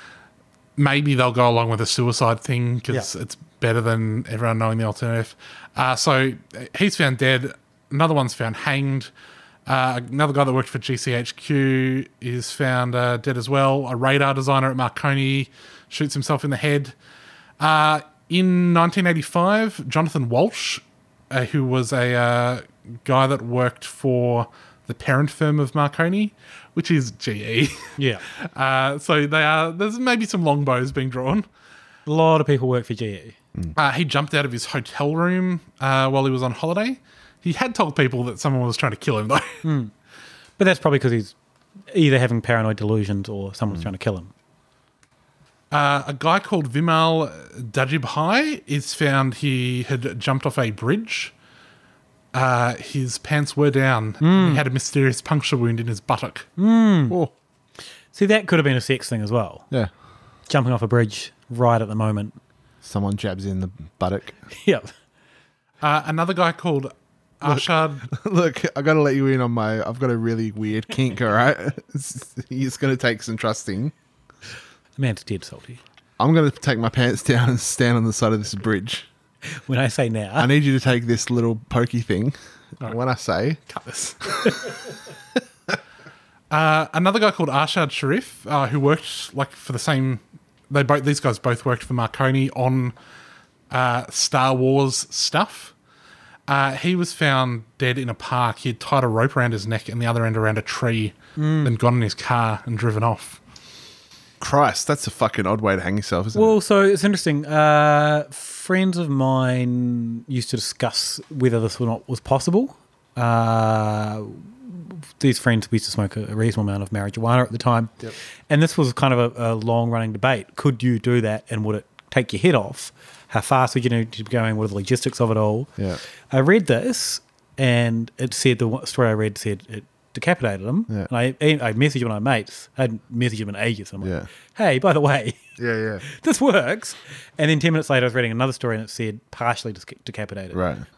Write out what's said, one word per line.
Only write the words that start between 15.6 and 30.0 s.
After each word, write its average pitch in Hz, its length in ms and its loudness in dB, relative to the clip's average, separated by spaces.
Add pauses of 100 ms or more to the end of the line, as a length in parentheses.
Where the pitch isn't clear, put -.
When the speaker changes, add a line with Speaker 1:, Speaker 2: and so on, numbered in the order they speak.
Speaker 1:
shoots - 260 -4
himself 143 300 -2
in 147 60 -2
the 135 60 -2
head. 143 380 0 (640)
Uh, 156 400 4 (280)
in 180 440 4
nineteen 170 340 4
eighty-five, 180 840 0
Jonathan 151 400 0
Walsh, - 520 0 (500)
uh, 131 160 0
who 143 180 0
was 127 280 0
a, 123 220 2
uh, 120 460 2 (440)
guy 135 220 4
that 135 160 -2
worked 123 420 -2
for 123 640 0 (380)
the 117 80 -10
parent 143 360 0
firm 151 280 0
of 139 160 -2
Marconi, 165 580 0 (420)
which - 160 -2
is 135 220 2
G - 200 -6 (120)
E. 113 240 0 (160)
<laughs> - 140 -20
Speaker 2:
Yeah. 127 200 0 (360)
Speaker 1:
Uh, 135 440 0
so 151 280 2
they 156 160 2
are, 156 300 2
there's 214 260 -4
maybe 240 280 0